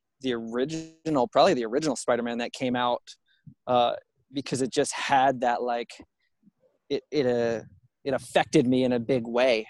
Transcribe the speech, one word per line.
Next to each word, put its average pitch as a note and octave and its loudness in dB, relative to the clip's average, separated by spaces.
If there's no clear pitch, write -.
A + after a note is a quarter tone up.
the C3 -2
original, C3+ -2
probably E3+ 4
the B2 -2
original C3 -2
Spider-Man A#2 -2
that A#2 -6
came B2+ -4
out, B2 -2
uh, B2 2
because C3+ -4
it C3 -2
just C#3 0
had C3+ 2
that, A#2+ 0
like, A#2+ -4
it, C#3+ -4
it, C#3+ 0
uh, A#2+ 0
it C3+ -4
affected D3 2
me B2+ 4
in B2 2
a B2 0
big A#2+ -2
way. A#2+ 2